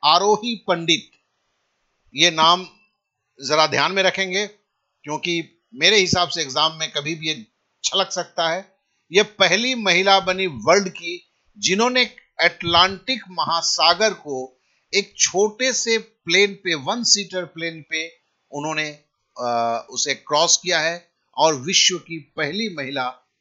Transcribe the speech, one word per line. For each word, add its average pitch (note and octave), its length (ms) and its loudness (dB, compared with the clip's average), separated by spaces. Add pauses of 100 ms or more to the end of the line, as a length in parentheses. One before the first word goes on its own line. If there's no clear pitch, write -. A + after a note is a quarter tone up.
आरोही G3+ 640 2
पंडित, E3+ 420 -2 (1040)
ये D#3+ 160 4
नाम E3+ 380 2 (800)
जरा D3+ 200 4
ध्यान C#3+ 260 0
में G3 100 0
रखेंगे, F#3+ 440 -2 (560)
क्योंकि D#3+ 600 -6 (120)
मेरे F3 220 4
हिसाब F3+ 320 2
से E3 140 -6
एग्जाम D3+ 300 0
में D#3 200 -10
कभी D3+ 220 -6
भी D#3 140 -8
ये C3 180 -8 (380)
छलक F#3+ 280 -2
सकता E3 360 -4
है। F3+ 280 -6 (360)
ये F#3+ 100 6
पहली G#3 520 2
महिला G3 460 4
बनी F#3 260 -2
वर्ल्ड F#3 420 2
की, - 440 -12 (260)
जिन्होंने A#3 460 0 (360)
अटलांटिक F3+ 880 2
महासागर E3+ 880 0
को C3+ 460 -10 (340)
एक G3 240 -2
छोटे G#3 540 0
से A3+ 260 0
प्लेन G3 560 0
पे, F3 200 -4
वन F3+ 300 -6
सीटर F#3 400 0
प्लेन E3 460 -10
पे D#3+ 280 -8 (340)
उन्होंने, D3+ 460 -6 (420)
आ, A#2 380 -2
उसे B2+ 360 -6
क्रॉस D#3 420 2
किया F3 240 -2
है E3+ 300 -4 (260)
और D#3 180 4
विश्व E3 440 0
की E3 200 -12
पहली E3 560 -6
महिला C3+ 400 -6 (260)